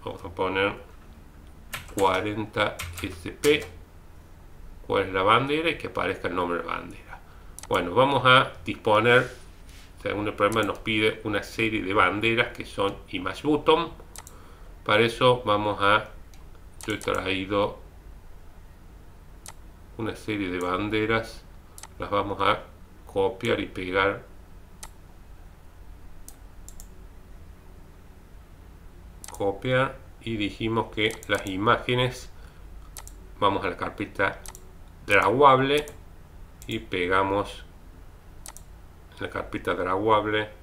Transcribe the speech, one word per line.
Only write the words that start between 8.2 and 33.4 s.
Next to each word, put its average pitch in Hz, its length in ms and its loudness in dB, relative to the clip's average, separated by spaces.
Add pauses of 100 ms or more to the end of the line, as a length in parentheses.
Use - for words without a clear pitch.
a 131 280 8 (100)
disponer, 113 680 6 (720)
según 101 240 -2
el 101 100 -4
problema 107 260 4
nos 101 180 0
pide 110 460 2
una 104 180 0
serie 110 400 -2
de 95 100 -2
banderas 107 600 2
que - 80 -10
son 98 320 -2 (140)
image 92 360 -6
button. 160 600 2 (800)
Para 107 180 4
eso 123 420 4
vamos 104 380 0
a, 101 300 6 (760)
yo 110 80 -2
he 98 60 -4
traído 95 800 0 (2250)
una 110 180 -4
serie 101 340 -4
de 90 100 -2
banderas, 107 840 0 (540)
las - 140 -6
vamos 101 280 0
a 98 200 4 (480)
copiar 101 540 2
y - 40 -2
pegar. 95 600 0 (4000)
Copiar, 127 680 0 (240)
y 113 160 -4
dijimos 110 560 -2
que 110 340 0
las 101 200 0
imágenes, 120 840 0 (1080)
vamos 98 260 2